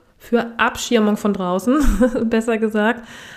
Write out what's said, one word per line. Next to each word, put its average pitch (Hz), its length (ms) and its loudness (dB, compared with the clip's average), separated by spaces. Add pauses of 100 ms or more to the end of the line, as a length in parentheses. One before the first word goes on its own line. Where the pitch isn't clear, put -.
(160)
für - 420 -4
Abschirmung 220 580 0
von 208 160 0
draußen, 190 460 0 (460)
<laughs> - 60 -
besser 226 280 0
gesagt. 220 480 0 (300)